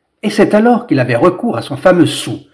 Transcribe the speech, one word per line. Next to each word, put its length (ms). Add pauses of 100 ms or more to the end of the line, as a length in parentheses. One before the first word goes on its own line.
(220)
Et 80
c'est 240
alors 320
qu'il 140
avait 160
recours 400
à 60
son 140
fameux 300
sou, 340 (140)